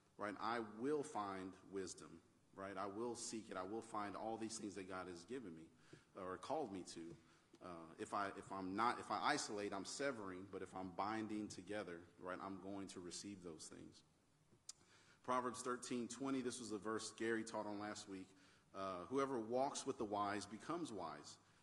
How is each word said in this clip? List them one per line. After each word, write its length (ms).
right, 240
I 160
will 240
find 480
wisdom, 360
right? 200
I 100
will 160
seek 380
it. 40
I 160
will 100
find 340
all 200
these 220
things 160
that 160
God 180
has 140
given 340
me 120
or 180
called 340
me 80
to. 60
Uh, 40
if 140
I, 140
if 160
I'm 240
not, 240
if 100
I 220
isolate, 400
I'm 140
severing, 540
but 80
if 80
I'm 200
binding 500
together, 520
right, 220
I'm 180
going 260
to 120
receive 420
those 320
things. 280
Proverbs 380
thirteen 440
twenty, 360
this 180
was 120
a 40
verse 420
Gary 240
taught 240
on 140
last 260
week. 200
Uh, 320
"Whoever 320
walks 460
with 100
the 80
wise 400
becomes 480
wise, 460